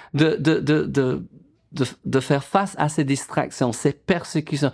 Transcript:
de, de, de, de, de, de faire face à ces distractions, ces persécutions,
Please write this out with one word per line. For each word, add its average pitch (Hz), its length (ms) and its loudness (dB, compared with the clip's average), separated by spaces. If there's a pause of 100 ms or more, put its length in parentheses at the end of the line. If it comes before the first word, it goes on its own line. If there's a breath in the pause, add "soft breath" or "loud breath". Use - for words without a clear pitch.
(160 loud breath)
de, 156 240 4
de, 151 200 2
de, 151 260 2
de, 131 420 0 (440)
de, 139 140 0 (180)
de 131 160 0
faire 139 240 0
face 196 360 -2
à 147 100 2
ces 156 140 -2
distractions, 135 720 -2
ces 139 200 0
persécutions, 151 800 -2